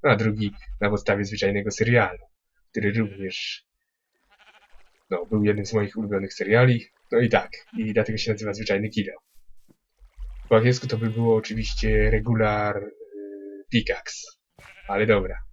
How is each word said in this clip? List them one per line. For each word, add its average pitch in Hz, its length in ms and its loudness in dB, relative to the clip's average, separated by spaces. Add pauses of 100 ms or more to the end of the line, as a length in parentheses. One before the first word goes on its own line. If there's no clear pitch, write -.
no 147 80 4
a 123 60 4
drugi 107 360 0 (280)
na 104 100 2
podstawie 101 340 0
zwyczajnego 101 460 -2
serialu, 113 480 2 (520)
który 101 220 -2
również, 98 760 -6 (1400)
no, 87 160 -4
był 107 180 2
jednym 104 220 0
z - 80 -10
moich 104 220 -2
ulubionych 101 380 -4
seriali. 117 520 4 (260)
No 117 60 4
i 117 100 4
tak, - 220 2 (280)
i 110 140 -2
dlatego 110 260 0
się 110 140 -2
nazywa 104 200 -4
Zwyczajny 104 360 -2
Kill 107 280 -4
Off. - 60 -20 (1300)
Po 113 80 8
angielsku 123 300 4
to 120 120 -2
by 113 120 -2
było 113 260 2
oczywiście 110 760 0
regular, 107 680 2
y, 101 920 -14
pickaxe, - 560 -2 (600)
ale 101 180 2
dobra. 95 320 2 (140)